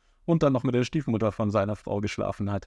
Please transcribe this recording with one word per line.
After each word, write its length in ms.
und 180
dann 100
noch 120
mit 100
der 80
Stiefmutter 480
von 220
seiner 240
Frau 240
geschlafen 500
hat. 160